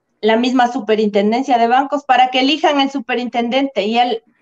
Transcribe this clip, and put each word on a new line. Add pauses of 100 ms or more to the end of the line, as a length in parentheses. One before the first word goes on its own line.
(200)
la
misma
Superintendencia
de
Bancos,
para
que
elijan
el
superintendente
y
al, (200)